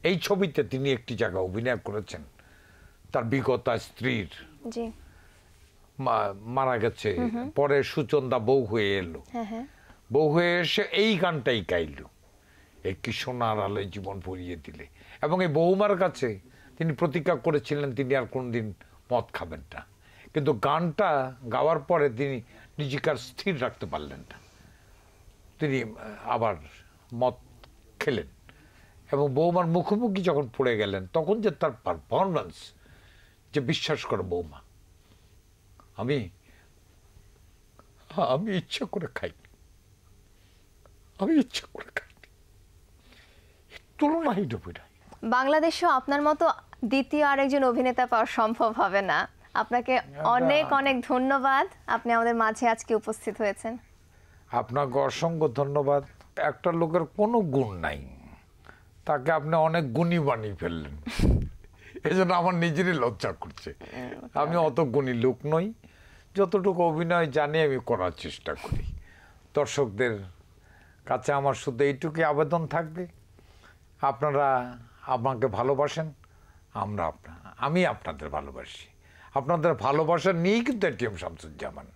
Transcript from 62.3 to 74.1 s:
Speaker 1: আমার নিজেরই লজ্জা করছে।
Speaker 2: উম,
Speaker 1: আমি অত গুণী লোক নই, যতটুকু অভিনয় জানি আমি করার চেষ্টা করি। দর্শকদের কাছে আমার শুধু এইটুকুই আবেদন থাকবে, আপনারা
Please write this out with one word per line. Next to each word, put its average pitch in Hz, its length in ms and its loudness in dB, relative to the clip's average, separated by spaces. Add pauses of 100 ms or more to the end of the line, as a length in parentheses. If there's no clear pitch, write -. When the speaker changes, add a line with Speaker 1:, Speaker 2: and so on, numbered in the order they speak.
Speaker 1:
আমার 175 220 2
নিজেরই 170 380 2
লজ্জা 120 380 0
করছে। - 480 -12
Speaker 2:
উম, - 540 -14
Speaker 1:
আমি 151 220 0
অত 156 240 2
গুণী 131 340 2
লোক 120 320 2
নই, 165 280 0 (600)
যতটুকু 190 480 2
অভিনয় 170 440 2
জানি 147 340 2
আমি 135 240 2
করার 92 320 0
চেষ্টা - 360 -8
করি। - 300 -4 (720)
দর্শকদের 123 640 0 (840)
কাছে 131 280 0
আমার 139 200 2
শুধু 131 300 -2
এইটুকুই 151 400 0
আবেদন 151 440 0
থাকবে, 165 400 -4 (960)
আপনারা 135 760 2 (280)